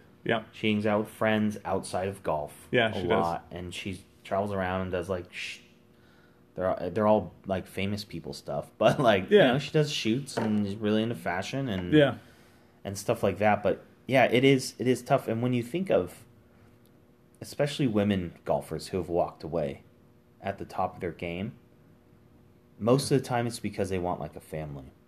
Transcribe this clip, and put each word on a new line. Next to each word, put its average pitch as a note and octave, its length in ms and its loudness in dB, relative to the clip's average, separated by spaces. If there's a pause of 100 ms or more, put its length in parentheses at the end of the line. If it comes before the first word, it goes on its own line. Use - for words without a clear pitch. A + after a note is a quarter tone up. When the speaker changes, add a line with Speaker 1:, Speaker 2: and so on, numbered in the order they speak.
(240)
Speaker 1:
Yeah. A2+ 280 0
Speaker 2:
She - 200 -2
hangs G#2 140 0
out G#2 140 2
with G#2+ 80 -4
friends G#2+ 560 0
outside F#2 440 -4
of G2 140 -8
golf D#2 480 -4
Speaker 1:
Yeah, A#2 200 4
Speaker 2:
a G2+ 40 -8
Speaker 1:
she G2 140 -2
does. - 20 0
Speaker 2:
lot, E2+ 400 0
and F2 240 -10
she F2+ 260 -8 (240)
travels G2+ 280 -2
around F#2+ 300 -2
and F#2 100 -6
does, F2+ 180 -4
like, F2+ 220 -6
sh-, - 260 -12 (960)
they're F#2 140 -2
all, F2+ 220 -4
they're G#2+ 160 2
all, G#2 280 4 (120)
like, F#2+ 200 -2
famous G2+ 380 -4
people - 280 -12
stuff, - 420 -8
<laughs> - 40 -20
but, A#2 200 4
like, G#2 320 4
Speaker 1:
Yeah. G3 180 8
Speaker 2:
you A#2+ 40 4
know, C3+ 60 2
she - 140 -6
does D3 200 2
shoots B2+ 460 -2
and G#2+ 280 0
is G2 100 -6
really G#2+ 260 2
into A#2 140 -2
fashion G2 520 -4
and F#2+ 240 -2
Speaker 1:
Yeah. C#3 220 6 (720)
Speaker 2:
and G2+ 120 -6
stuff - 260 -2
like G2 160 0
that. G#2 240 4
But - 220 0 (220)
yeah, B2+ 180 6
it B2+ 200 4
is, C3+ 340 4
it A#2 100 -2
is A#2+ 140 2
tough. C3+ 260 0
And A2+ 140 0
when B2+ 100 0
you A#2+ 100 0
think F3+ 280 -6
of, F#2 340 0 (1160)
especially C#3+ 460 -2
women G2+ 460 2 (120)
golfers D#2 440 -4
who G2 100 -4
have E2+ 100 -4
walked E2+ 340 -2
away D2+ 400 -4 (580)
at G2 180 -8
the E2+ 60 -10
top - 300 -6
of - 60 -16
their F2 120 -4
game, F2+ 400 -6 (1300)
most B2 320 2
of C#3 100 4
the - 60 -12
time A#2+ 200 -2
it's A#2 140 -8
because G2 300 -4
they F#2+ 80 -2
want, F2 220 -4
like, D#2 160 -10
a D#2 40 -14
family C#2+ 520 -12 (160)